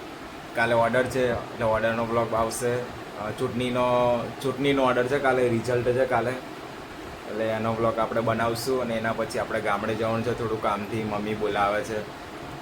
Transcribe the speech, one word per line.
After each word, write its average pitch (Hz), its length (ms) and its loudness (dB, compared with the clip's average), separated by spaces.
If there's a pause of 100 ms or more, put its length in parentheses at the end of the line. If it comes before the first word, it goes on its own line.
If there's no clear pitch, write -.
(540)
કાલે 117 200 4
ઓર્ડર 117 280 4
છે, 123 300 2
એટલે 107 320 -4
ઓર્ડરનો 113 400 2
બ્લોગ 117 300 0
આવશે. 113 420 0
અ, 110 600 -8
ચૂંટણીનો, 123 460 0 (580)
ચૂંટણીનો 135 400 2
ઓર્ડર 123 240 4
છે 139 120 2
કાલે, 127 300 4
રિઝલ્ટ 117 360 2
છે 123 200 4
કાલે, 120 260 2
એટલે - 1120 -8
એનો 110 300 0
બ્લોગ 113 240 2
આપણે 113 220 2
બનાવશું. 117 640 0
અને 117 120 -2
એના 113 180 0
પછી 110 260 -2
આપણે 107 220 -2
ગામડે 107 340 0
જવાનું 113 300 0
છે 117 140 -2
થોડું 110 240 -2
કામથી, 104 400 -2
મમ્મી 104 320 -2
બોલાવે 104 480 2
છે 107 180 -4 (600)